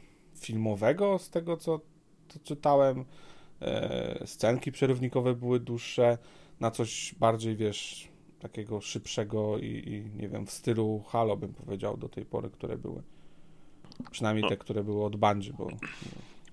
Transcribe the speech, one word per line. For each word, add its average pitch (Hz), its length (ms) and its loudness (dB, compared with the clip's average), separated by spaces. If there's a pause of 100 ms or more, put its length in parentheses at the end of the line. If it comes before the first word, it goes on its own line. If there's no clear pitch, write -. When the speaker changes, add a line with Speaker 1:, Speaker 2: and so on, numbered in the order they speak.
(400)
Speaker 1:
filmowego, 110 800 2
z - 100 -10
tego 170 280 -2
co, 160 220 0 (480)
co - 120 -18
czytałem. 139 680 4 (560)
E, - 680 -2
scenki - 440 2
przerywnikowe 127 640 2
były 123 240 2
dłuższe, 120 580 4 (420)
na 113 120 2
coś - 480 -4
bardziej, 113 360 4
wiesz, - 520 -2 (320)
takiego 104 420 -6
szybszego 107 760 -2
i, - 80 -4
i 110 460 -6 (100)
nie 104 80 -6
wiem, 107 180 -6
w - 40 -12
stylu 110 560 0
Halo, 110 300 2
bym 98 160 -6
powiedział, 101 440 -4
do 107 120 -8
tej 104 160 -8
pory, 104 240 -4
które - 280 -6
były. - 260 -8 (1080)
Przynajmniej 107 320 2
Speaker 2:
No. 101 60 2
Speaker 1:
te, 98 80 2
które 104 260 -4
były 104 220 0
od 104 100 -2
Bungie, 104 380 2
bo 101 140 -6 (840)